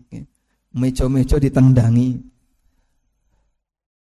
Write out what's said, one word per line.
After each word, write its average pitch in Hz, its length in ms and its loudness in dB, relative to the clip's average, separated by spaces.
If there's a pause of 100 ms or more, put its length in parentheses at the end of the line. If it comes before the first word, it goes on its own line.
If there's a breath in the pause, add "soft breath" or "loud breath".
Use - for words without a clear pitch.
(760)
Meja-meja 131 640 -2
ditendangi. 127 800 2 (1900)